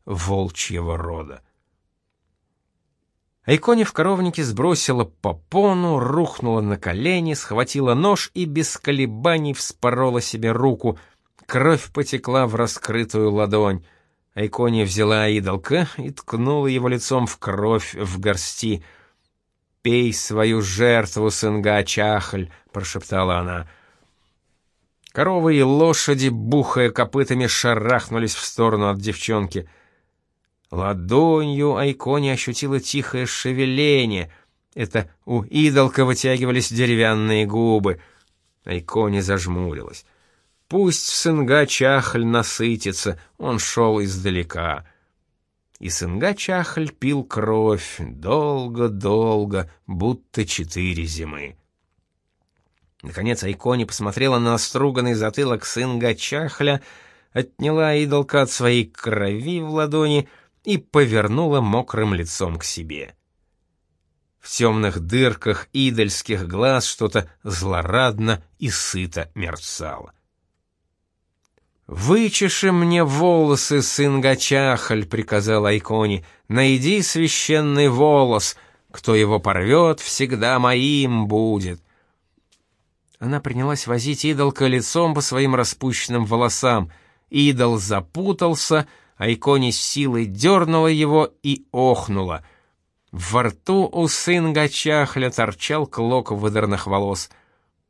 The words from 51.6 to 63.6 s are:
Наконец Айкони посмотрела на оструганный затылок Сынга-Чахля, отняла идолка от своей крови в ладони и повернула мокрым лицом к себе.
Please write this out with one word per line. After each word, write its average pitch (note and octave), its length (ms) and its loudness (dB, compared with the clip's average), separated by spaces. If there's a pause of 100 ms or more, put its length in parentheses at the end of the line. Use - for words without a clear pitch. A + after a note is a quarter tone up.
Наконец F#2 420 -4
Айкони A#2 400 -2
посмотрела A#2+ 560 -2
на A#2 140 2
оструганный B2 600 0
затылок A2 500 -2
Сынга-Чахля, C3 1160 -2 (520)
отняла D3+ 600 -2
идолка C#3+ 480 2
от B2 80 0
своей A#2+ 400 2
крови A2 720 -4
в D#3 100 -8
ладони D3+ 580 0 (380)
и G3+ 120 2
повернула C3 840 2
мокрым A2 520 0
лицом E2+ 460 -4
к E2 60 -10
себе. D2+ 500 -10 (1300)